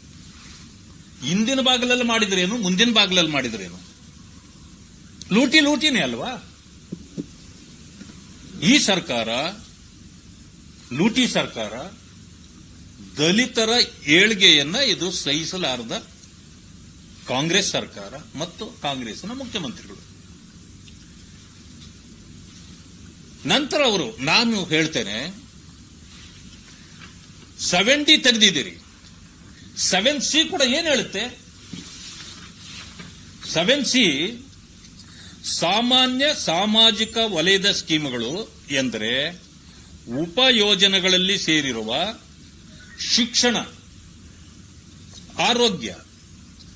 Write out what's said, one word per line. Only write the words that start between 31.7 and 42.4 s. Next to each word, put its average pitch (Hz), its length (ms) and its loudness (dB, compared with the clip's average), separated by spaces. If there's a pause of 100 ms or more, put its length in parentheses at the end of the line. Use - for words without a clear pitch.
ಸೆವೆನ್ 220 320 2
ಸಿ 185 460 2 (1300)
ಸಾಮಾನ್ಯ 254 640 2 (140)
ಸಾಮಾಜಿಕ 214 840 2
ವಲಯದ 190 460 4
ಸ್ಕೀಮ್‌ಗಳು 143 800 -2 (160)
ಎಂದರೆ 131 720 -2 (800)
ಉಪಯೋಜನೆಗಳಲ್ಲಿ 190 1160 2
ಸೇರಿರುವ 127 560 0 (1200)